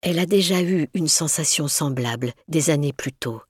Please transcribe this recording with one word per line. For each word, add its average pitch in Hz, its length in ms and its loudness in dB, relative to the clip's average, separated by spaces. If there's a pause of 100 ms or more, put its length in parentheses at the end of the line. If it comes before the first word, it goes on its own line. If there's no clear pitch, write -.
Elle 175 160 0
a 180 80 2
déjà 185 360 2
eu 175 320 2
une 165 140 0
sensation 151 600 0
semblable 123 640 -2 (160)
des 160 220 2
années 143 220 2
plus - 200 -8
tôt. 113 380 -8